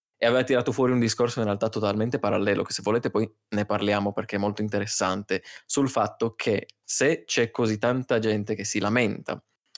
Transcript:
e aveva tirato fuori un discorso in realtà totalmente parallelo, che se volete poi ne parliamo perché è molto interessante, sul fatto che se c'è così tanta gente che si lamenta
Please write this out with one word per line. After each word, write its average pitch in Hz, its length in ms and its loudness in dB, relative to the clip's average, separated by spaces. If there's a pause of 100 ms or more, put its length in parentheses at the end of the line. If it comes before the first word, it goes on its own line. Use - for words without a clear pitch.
(180)
e - 80 0
aveva 127 180 4
tirato 123 280 2
fuori 127 220 2
un 123 60 4
discorso 117 400 0
in 113 60 2
realtà 104 220 0
totalmente 107 500 -2
parallelo, 101 460 0
che - 80 -6
se - 100 -2
volete 113 280 0
poi 110 200 0 (200)
ne 104 160 -2
parliamo 101 480 0
perché 104 240 -4
è - 20 0
molto 101 220 -2
interessante, 101 800 -2 (220)
sul 139 240 0
fatto 113 460 -2
che - 320 -2 (140)
se - 440 0
c'è 117 260 0
così 110 260 0
tanta 123 420 0
gente 107 360 -2
che 98 80 -8
si 104 160 -2
lamenta 107 640 -2 (340)